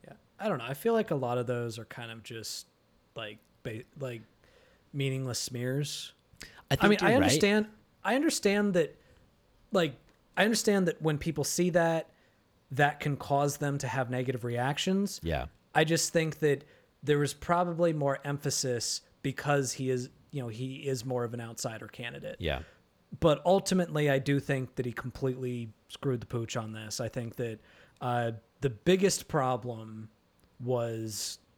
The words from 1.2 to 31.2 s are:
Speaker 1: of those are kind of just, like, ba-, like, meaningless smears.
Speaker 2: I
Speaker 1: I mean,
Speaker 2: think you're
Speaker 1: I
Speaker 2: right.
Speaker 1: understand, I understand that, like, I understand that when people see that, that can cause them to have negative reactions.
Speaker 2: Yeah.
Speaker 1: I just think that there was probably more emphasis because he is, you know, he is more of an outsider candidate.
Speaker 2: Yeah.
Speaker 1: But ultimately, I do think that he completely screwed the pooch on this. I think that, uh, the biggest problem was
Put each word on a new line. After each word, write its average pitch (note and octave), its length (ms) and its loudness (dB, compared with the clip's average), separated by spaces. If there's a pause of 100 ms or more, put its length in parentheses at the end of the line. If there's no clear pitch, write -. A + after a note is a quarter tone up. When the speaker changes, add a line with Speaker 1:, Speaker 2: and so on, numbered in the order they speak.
Speaker 1:
of A#2 80 -2
those A#2+ 320 -4
are A2 60 -12
kind A#2 260 -14
of A2+ 120 -14
just, - 440 -12 (500)
like, G#2+ 220 -10 (240)
ba-, A2+ 220 -8 (140)
like, B2 240 -8 (680)
meaningless C3 460 -2
smears. B2+ 760 -4 (580)
Speaker 2:
I - 100 4
Speaker 1:
I G3 40 4
mean, G3+ 60 8
Speaker 2:
think G#3 100 6
you're F#3+ 100 6
Speaker 1:
I - 40 6
Speaker 2:
right. C#4+ 80 6
Speaker 1:
understand, G#3 440 6 (380)
I G#3 100 2
understand G#3 600 2
that, D#3+ 200 4 (760)
like, E3 220 2 (420)
I F#3 80 6
understand G#3 440 4
that - 140 -2
when D3+ 160 2
people D3+ 260 -2
see F3 260 2
that, E3 400 4 (600)
that C#3+ 280 2
can C#3+ 160 -2
cause C#3+ 400 0
them C#3+ 220 -2
to C3+ 100 -4
have B2 220 -2
negative B2+ 340 -2
reactions. D3 760 -2
Speaker 2:
Yeah. D2+ 240 -2 (280)
Speaker 1:
I D#3 100 6
just D#3+ 280 0
think D#3+ 280 0
that C#3+ 240 2 (380)
there D3 160 2
was C#3+ 160 2
probably E3+ 580 2
more C#3 320 0
emphasis C#3 760 -2 (220)
because C#3 500 0
he C3 180 -4
is, B2+ 200 -2 (200)
you C#3 120 -6
know, A#2 60 -6
he C3 280 -8
is C3 280 -4
more B2 200 -2
of A#2 100 -6
an A#2 60 -8
outsider A2+ 480 -8
candidate. - 500 -10
Speaker 2:
Yeah. D2 220 -2 (600)
Speaker 1:
But D3+ 260 6
ultimately, F3 640 2
I C3+ 80 4
do C#3+ 220 2
think C3 340 -4
that B2+ 100 -4
he B2 80 -4
completely B2 800 -6 (180)
screwed B2 320 -4
the A2 60 -12
pooch A#2 300 -6
on A2 160 -6
this. A2 280 -10
I A#2 80 -4
think A#2 280 -8
that, A2+ 220 -6 (440)
uh, A#2+ 300 0 (280)
the C3+ 100 2
biggest F#3 580 2
problem A2+ 840 -2 (500)
was A2+ 800 -2 (200)